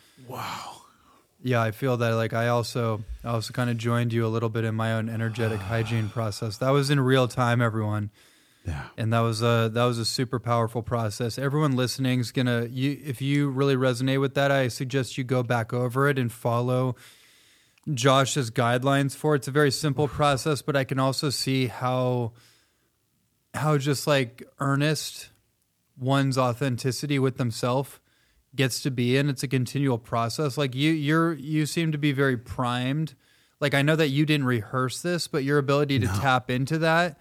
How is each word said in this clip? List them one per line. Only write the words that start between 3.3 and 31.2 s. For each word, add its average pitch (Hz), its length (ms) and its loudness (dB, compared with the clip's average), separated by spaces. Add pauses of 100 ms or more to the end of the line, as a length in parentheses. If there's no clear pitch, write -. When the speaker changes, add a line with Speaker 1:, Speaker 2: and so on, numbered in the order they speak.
Speaker 2:
kinda 120 200 0
joined 117 380 0
you 113 140 0
a - 20 0
little 113 220 -2
bit 113 140 -2
in 110 100 -2
my 113 180 0
own 113 160 -2
energetic 110 520 -2
Speaker 1:
<sighs> 98 120 -8
Speaker 2:
hygiene 113 360 0
process. 110 500 -6
That 131 120 0
was 139 200 2
in 147 80 2
real 131 300 4
time, 120 340 2
everyone. 107 480 -2 (560)
Speaker 1:
Yeah. 78 220 -8 (100)
Speaker 2:
And 110 160 -2
that 117 60 4
was 113 200 0
a, 117 320 4
that 120 120 2
was 123 140 2
a 113 60 -2
super 123 340 -2
powerful 117 440 0
process. 117 560 -4
Everyone 139 380 0
listening's 127 540 0
gonna, 123 400 0
you, 131 320 -2
if 135 200 -8
you 143 260 2
really 139 260 2
resonate 131 460 2
with 139 140 0
that, 139 180 2
I 135 160 2
suggest 127 480 -4
you 131 80 -4
go 127 180 0
back 120 300 -2
over 127 380 2
it 135 80 0
and 120 120 0
follow 123 640 0 (1000)
Josh's 131 560 4
guidelines 131 680 2
for 156 180 0
it. 147 40 2
It's - 100 -10
a - 20 -6
very 143 200 4
simple 147 380 0
process, 147 520 0
but 143 160 -2
I 135 80 0
can 135 140 -4
also 135 320 0
see 131 380 0
how, 127 640 -2 (1200)
how 151 240 2
just, 135 280 -2
like, 135 360 0 (160)
earnest 139 720 -2 (680)
one's 135 380 2
authenticity 131 800 0
with 131 200 0
themselves 123 600 -2 (560)
gets 127 280 0
to 147 80 -2
be 123 260 0
in. 143 140 2
It's 131 120 -6
a 143 60 -4
continual 131 480 0
process. 120 640 -4
Like, 135 160 -2
you, 147 180 2
you're, 160 400 2